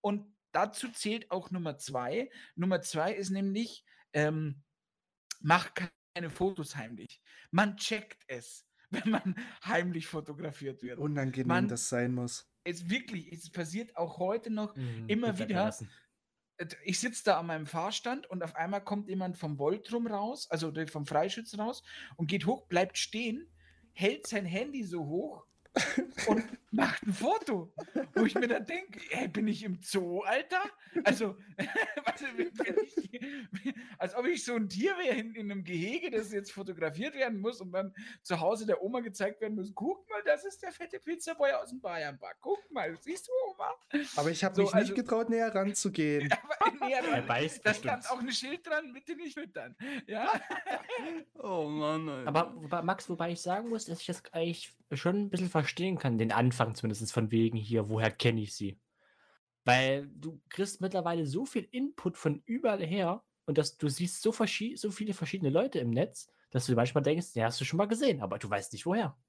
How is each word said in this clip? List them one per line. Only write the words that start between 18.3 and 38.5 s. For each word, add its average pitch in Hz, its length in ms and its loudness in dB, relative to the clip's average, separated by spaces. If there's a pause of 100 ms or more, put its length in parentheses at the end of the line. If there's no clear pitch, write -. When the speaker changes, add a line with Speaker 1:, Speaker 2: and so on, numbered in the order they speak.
Speaker 1:
auf 165 120 -8
einmal 196 280 -2
kommt 208 260 -4
jemand 185 280 -2
vom 151 220 -4
Voltrum 208 480 0
raus, 214 440 -2
also 160 200 0
der 156 160 -4
vom 147 180 -4
Freischütz 196 520 0
raus 220 260 -4 (340)
und 165 100 -2
geht 160 180 2
hoch, 254 220 2
bleibt 185 300 2
stehen, 240 560 -4 (400)
hält 226 340 0
sein 202 180 -2
Handy 240 380 -4
so 170 240 -4
hoch 208 400 -4 (760)
und 220 220 6 (160)
Speaker 2:
<laughs> - 100 -12
Speaker 1:
macht - 360 2
ein 196 60 2
Foto, 233 600 0 (400)
wo 220 100 8
ich - 120 4
mir 247 100 4
dann 226 180 2
denke, 359 360 -6 (100)
„Ey, - 160 0
bin 208 200 2
ich 214 160 0
im 180 200 -4
Zoo, 180 380 0
Alter?“ 285 400 2 (420)
Also, 214 340 4 (100)
<laughs> - 580 -2
weißt - 160 0
du, 262 160 -6
wie, 349 140 0
bin 359 300 -2
ich, 269 960 -6 (220)
als 185 180 -4
ob 247 120 0
ich 330 180 0
so 240 100 -2
ein 214 140 0
Tier 330 280 0
wäre 277 200 2
in, 226 180 -6
in 208 160 -4
einem 196 120 -4
Gehege, 208 480 -2
das 214 200 -2
jetzt 202 200 -4
fotografiert 185 640 -4
werden 240 240 0
muss 226 220 -4
und 185 100 -10
dann 190 220 -2 (280)
zu 170 180 -2
Hause 208 260 2